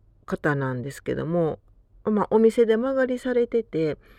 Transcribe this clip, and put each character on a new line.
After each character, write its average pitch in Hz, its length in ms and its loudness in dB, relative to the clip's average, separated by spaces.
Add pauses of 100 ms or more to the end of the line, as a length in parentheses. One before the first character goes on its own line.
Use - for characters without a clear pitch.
(260)
方 160 300 -2
な 135 180 -4
ん 127 80 -6
で 139 100 -10
す - 100 -18
け 131 140 -6
ど 131 100 -6
も、 165 340 -2 (440)
ま 214 200 0
あ、 - 80 -2
お 220 80 4
店 226 260 4
で 220 120 2
間 262 180 -2
借 254 180 0
り 247 60 -4
さ 254 140 -4
れ 240 140 2
て 233 160 -2
て、 156 340 -4 (220)